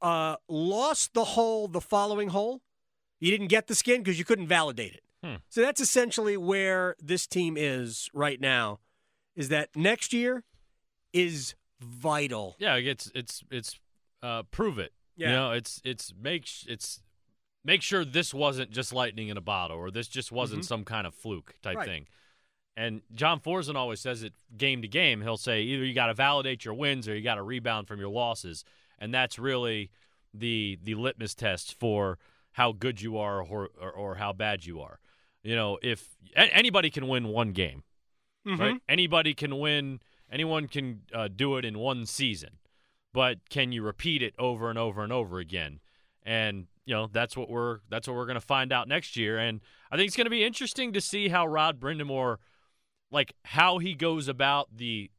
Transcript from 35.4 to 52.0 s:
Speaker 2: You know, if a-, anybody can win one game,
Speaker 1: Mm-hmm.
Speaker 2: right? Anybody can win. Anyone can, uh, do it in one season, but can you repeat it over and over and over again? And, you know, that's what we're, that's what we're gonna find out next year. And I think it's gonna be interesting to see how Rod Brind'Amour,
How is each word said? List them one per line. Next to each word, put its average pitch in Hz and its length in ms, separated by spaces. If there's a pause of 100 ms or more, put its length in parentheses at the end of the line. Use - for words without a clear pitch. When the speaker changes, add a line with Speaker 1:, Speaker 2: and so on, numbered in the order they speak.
Speaker 2:
You 113 140
know, 104 260
if - 280 (260)
a-, - 180
anybody 190 360
can 131 180
win 127 200
one 110 240
game, 78 300 (640)
Speaker 1:
Mm-hmm. 185 160
Speaker 2:
right? 233 260
Anybody 160 460
can 139 240
win. 143 400 (320)
Anyone 156 380
can, 127 320 (120)
uh, 113 140
do 131 300
it 123 80
in 107 160
one 123 260
season, 101 520 (540)
but 127 260 (120)
can 127 220
you 117 100
repeat 135 400
it 113 160
over 117 320
and 113 80
over 107 240
and 107 100
over 95 280
again? 80 400 (440)
And, 107 420 (180)
you 123 100
know, 110 180
that's 117 240
what 131 140
we're, 120 280 (100)
that's 113 180
what 127 100
we're 123 100
gonna 123 140
find 131 320
out 123 140
next 151 300
year. 110 220
And 113 220 (300)
I 143 60
think 196 120
it's - 80
gonna 233 140
be 226 140
interesting 247 480
to 196 80
see 202 280
how 175 180
Rod 156 340
Brind'Amour, 135 560 (760)